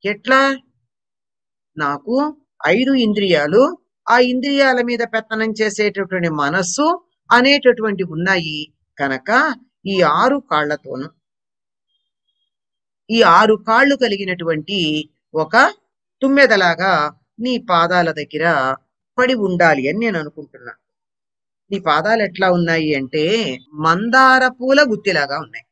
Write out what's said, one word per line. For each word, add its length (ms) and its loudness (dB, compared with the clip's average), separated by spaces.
ఎట్లా? 520 0
నాకు 600 -2
ఐదు 260 0
ఇంద్రియాలు, 840 2
ఆ 100 4
ఇంద్రియాల 640 0
మీద 220 -4
పెత్తనం 480 -4
చేసేటటువంటి 680 -4
మనస్సు 720 -2
అనేటటువంటి 720 2
ఉన్నాయి 680 -4
కనుక, 560 -2
ఈ 160 -2
ఆరు 500 0
కాళ్ళతోనూ, 580 -6
ఈ 120 2
ఆరు 340 6
కాళ్ళు 400 2
కలిగినటువంటి 1120 -4
ఒక 400 2
తుమ్మెదలాగా 920 2
నీ 180 -4
పాదాల 540 0
దగ్గర 640 -2
పడి 140 2
ఉండాలి 560 0
అని 100 -4
నేను 200 -4
అనుకుంటున్నా. 520 -16
నీ 80 -6
పాదాలు 440 0
ఎట్లా 280 0
ఉన్నాయి 440 0
అంటే, 640 -2
మందార 720 2
పూల 420 2
గుత్తిలాగా 500 -4
ఉన్నాయి. 320 -18